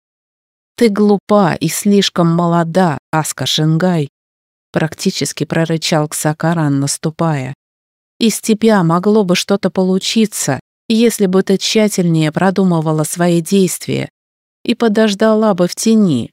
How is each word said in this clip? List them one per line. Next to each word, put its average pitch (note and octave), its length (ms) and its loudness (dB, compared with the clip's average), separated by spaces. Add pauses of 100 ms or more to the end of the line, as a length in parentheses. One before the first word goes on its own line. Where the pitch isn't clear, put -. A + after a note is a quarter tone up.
(760)
«Ты A#3+ 100 4
глупа G#3 680 2
и - 120 -4
слишком F#3 680 0
молода, E3+ 640 0 (120)
Аска D#3 340 -4
Шингай», D#3+ 640 0 (640)
практически - 720 -4
прорычал D#3+ 640 -2
Ксакаран, D3+ 720 -2
наступая. C#3+ 720 -4 (640)
«Из A3 220 0
тебя G#3+ 440 2
могло F#3 420 2
бы F3 100 0
что-то G3 340 -2
получиться, F#3+ 920 -2 (260)
если A3 380 2
бы F#3+ 180 2
ты F#3+ 140 0
тщательнее F3 720 0
продумывала E3+ 720 0
свои F3 380 0
действия D#3+ 680 -2 (560)
и A#3+ 100 -2
подождала A3 800 2
бы F3 140 0
в - 80 -8
тени G3+ 580 2